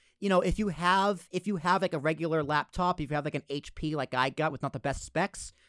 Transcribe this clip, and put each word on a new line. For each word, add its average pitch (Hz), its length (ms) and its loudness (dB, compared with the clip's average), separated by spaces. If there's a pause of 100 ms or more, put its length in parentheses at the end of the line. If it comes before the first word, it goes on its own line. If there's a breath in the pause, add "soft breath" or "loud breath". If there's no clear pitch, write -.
(180 soft breath)
you 196 100 -2
know, 185 120 6
if 175 180 2
you 214 100 2
have, 180 640 2
if 180 160 -2
you 202 100 0
have, 180 260 2
like, 180 100 0
a 156 60 0
regular 156 440 0
laptop, 156 580 0
if 139 100 -4
you 151 40 -2
have, 147 100 0
like, 151 100 -4
an 139 140 -4
H 143 260 -8
P 156 200 -4
like 131 200 -4
I 131 160 2
got 151 200 -2
with 131 120 -8
not 135 100 -4
the 127 80 -8
best - 240 -4
specs, - 480 -4 (160 soft breath)